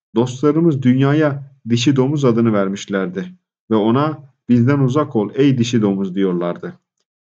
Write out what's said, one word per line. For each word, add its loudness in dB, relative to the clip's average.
"Dostlarımız 0
dünyaya 0
dişi 2
domuz 0
adını 2
vermişlerdi -4
ve 2
ona 0
'Bizden 2
uzak -2
ol -2
ey 2
dişi 0
domuz.' -2
diyorlardı. -4